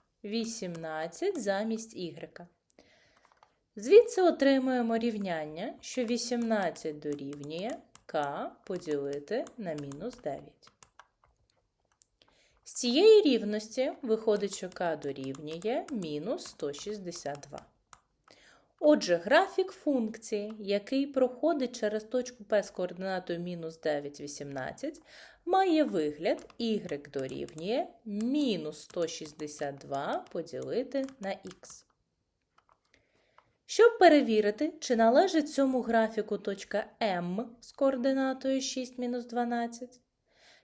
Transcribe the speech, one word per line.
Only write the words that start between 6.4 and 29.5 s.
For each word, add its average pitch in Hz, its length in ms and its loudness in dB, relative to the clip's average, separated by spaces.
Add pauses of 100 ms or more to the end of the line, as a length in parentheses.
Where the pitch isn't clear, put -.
дорівнює 147 720 -8 (360)
k 151 400 -2 (180)
поділити 147 800 -4 (120)
на 180 180 -6
мінус 147 420 -10
дев'ять. - 560 -10 (1900)
З - 80 -12
цієї 392 500 8
рівності 226 720 0 (100)
виходить, 214 520 0
що - 140 -8
k 165 320 -4
дорівнює 151 880 -6
мінус 185 560 -6
сто - 260 -6
шістдесят 175 680 -10
два. - 260 -16 (1120)
Отже, 269 360 6
графік 349 560 2
функції, 220 840 -4
який 208 480 0
проходить 262 720 0
через 214 240 -2
точку 247 400 -6
П 202 180 2
з 196 80 -14
координатою 180 680 -4
мінус 170 420 -8
дев'ять, 147 400 -2
вісімнадцять, 143 840 -8 (420)
має 349 400 4
вигляд 170 760 -2
y 185 500 -4
дорівнює 156 760 -4 (180)
мінус 214 800 -2
сто 170 240 -2
шістдесят 151 680 -8